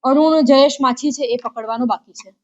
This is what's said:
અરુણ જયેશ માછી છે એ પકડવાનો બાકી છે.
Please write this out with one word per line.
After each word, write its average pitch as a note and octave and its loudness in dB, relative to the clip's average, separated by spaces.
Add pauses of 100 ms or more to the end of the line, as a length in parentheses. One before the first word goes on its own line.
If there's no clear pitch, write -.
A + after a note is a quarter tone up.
અરુણ D#4 2
જયેશ C#4 4
માછી C4 -2
છે C#4+ -6
એ A#3+ -4
પકડવાનો A#3 -8
બાકી G3+ -6
છે. - -20